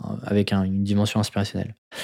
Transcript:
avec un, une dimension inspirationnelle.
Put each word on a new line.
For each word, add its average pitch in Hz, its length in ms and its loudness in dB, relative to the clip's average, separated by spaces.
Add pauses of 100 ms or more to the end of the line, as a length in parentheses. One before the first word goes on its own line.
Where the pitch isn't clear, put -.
(220)
avec 101 300 2
un, 98 100 4
une 95 220 0
dimension 101 340 2
inspirationnelle. 101 560 -2 (300)